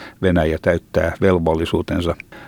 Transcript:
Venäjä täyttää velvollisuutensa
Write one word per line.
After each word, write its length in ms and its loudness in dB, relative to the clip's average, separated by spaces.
Venäjä 400 2
täyttää 580 0
velvollisuutensa 960 0